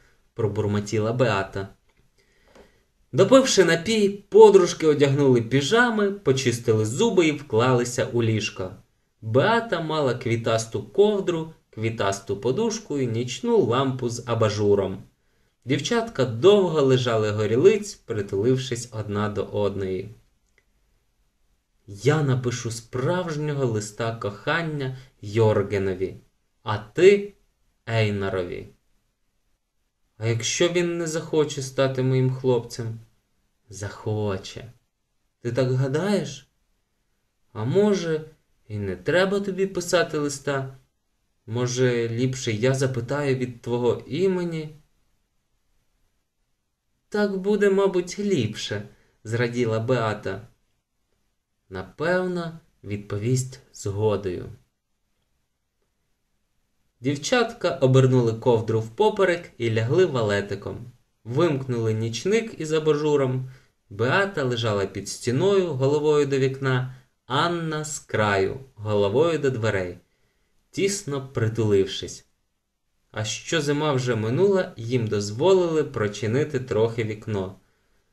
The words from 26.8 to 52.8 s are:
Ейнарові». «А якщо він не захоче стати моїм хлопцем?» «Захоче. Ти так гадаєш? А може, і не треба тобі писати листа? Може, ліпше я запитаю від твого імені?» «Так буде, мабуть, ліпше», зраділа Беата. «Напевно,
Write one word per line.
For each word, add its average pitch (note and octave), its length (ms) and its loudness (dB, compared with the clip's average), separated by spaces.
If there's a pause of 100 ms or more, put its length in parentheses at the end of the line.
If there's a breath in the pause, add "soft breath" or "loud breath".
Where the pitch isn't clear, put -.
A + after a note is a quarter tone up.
Ейнарові». G2+ 800 -2 (1500)
«А A2 80 -6
якщо A#2 420 0
він E3+ 300 -2
не E3+ 80 -4
захоче D#3 560 -2
стати C3 400 -2
моїм C3 320 2
хлопцем?» A#2 640 -4 (680)
«Захоче. G#2 1040 -8 (680)
Ти A#2+ 120 -6
так B2+ 200 0
гадаєш? D3+ 800 -2 (1000)
А G#2+ 120 -8
може, E3+ 640 0 (380)
і G#2 100 -8
не G2 180 -4
треба F#3 440 0
тобі G3 260 -2
писати E3+ 520 -2
листа? C#3 580 -6 (720)
Може, B2 640 0
ліпше A#2+ 440 -2
я B2 220 2
запитаю C3 640 -2
від B2 260 -8
твого A#2+ 440 0
імені?» E3 680 -4 (2250)
«Так G3+ 280 -2
буде, G3+ 340 2
мабуть, F#3+ 480 0
ліпше», A2+ 720 -4 (360 soft breath)
зраділа A#2 560 -2
Беата. A2+ 680 -2 (1200)
«Напевно, E3 920 -4 (240)